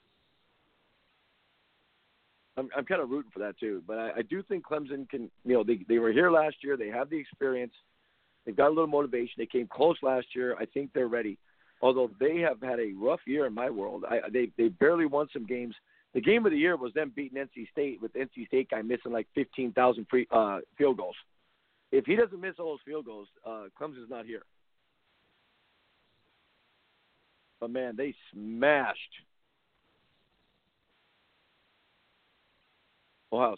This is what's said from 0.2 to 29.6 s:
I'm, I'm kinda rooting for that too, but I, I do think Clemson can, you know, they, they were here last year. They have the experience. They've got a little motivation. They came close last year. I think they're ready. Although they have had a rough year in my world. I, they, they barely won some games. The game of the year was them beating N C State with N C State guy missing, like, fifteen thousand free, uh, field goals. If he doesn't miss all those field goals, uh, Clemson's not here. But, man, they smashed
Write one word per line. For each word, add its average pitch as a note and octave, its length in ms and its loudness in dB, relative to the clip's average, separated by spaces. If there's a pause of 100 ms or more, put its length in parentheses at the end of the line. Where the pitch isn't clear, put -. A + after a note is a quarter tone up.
I'm, C3 180 -6
I'm C3+ 100 -4
kinda F3 200 -2
rooting B2 260 -6
for F#2+ 80 -12
that G#2 200 -8
too, G2+ 260 -4
but A2 140 -8
I, A2+ 180 -6
I A#2 40 0
do E3 200 -6
think F#3+ 240 -6
Clemson C#3 440 -6
can, A#2+ 200 -8 (160)
you B2 80 2
know, A2+ 100 4
they, G#2 240 0
they A#2 120 4
were A#2 120 4
here E3+ 200 6
last D#3 300 4
year. C#3 160 -2
They A2 100 -6
have B2 220 -6
the D#3+ 80 -4
experience. B2+ 560 -4 (720)
They've G#2+ 100 -8
got C#3 120 6
a - 20 4
little D#3+ 180 4
motivation. B2+ 500 -2
They A#2 80 -4
came A#2+ 220 -2
close D#3+ 340 2
last C3 320 0
year. B2 240 -2
I A2 80 -6
think C#3 280 -6
they're B2+ 140 0
ready. A2+ 300 -4 (460)
Although B2+ 360 4
they D#3 200 2
have C3 220 0
had B2+ 180 -2
a G#2+ 160 -4
rough B2+ 300 0
year C#3 220 0
in A2 60 -6
my B2 160 -2
world. G2 380 -6
I, A#2 240 -2
they, B2 240 0
they A#2 120 4
barely D#3 400 4
won C#3+ 260 0
some A#2 140 -8
games. A#2+ 260 -6 (400)
The B2+ 80 0
game G#3+ 240 4
of F#3+ 60 4
the D3+ 60 2
year E3+ 180 4
was B2 180 -6
them D3 220 -2
beating C3+ 240 -8
N C#3 160 -8
C A#2 160 -12
State C3+ 300 -4
with A2 140 -8
N C3 200 -4
C A#2 100 -10
State C3 240 2
guy A2 140 -4
missing, A#2+ 280 -4
like, A2+ 220 -2
fifteen C3 380 -2
thousand A#2+ 360 4
free, B2 220 2
uh, G#2 300 2 (180)
field C3+ 200 4
goals. F2+ 180 -6 (760)
If C3 140 4
he E3+ 100 2
doesn't G3+ 240 2
miss F#3 200 -8
all D#3+ 140 -6
those C3+ 120 -12
field D3 200 -8
goals, G#2+ 240 -16 (180)
uh, A2 160 -10 (160)
Clemson's B2+ 300 -12
not A#2 160 -12
here. A2+ 180 -12 (3250)
But, A#2 120 -8
man, B2 240 -4
they C3+ 180 -4 (180)
smashed A#2 680 0 (4000)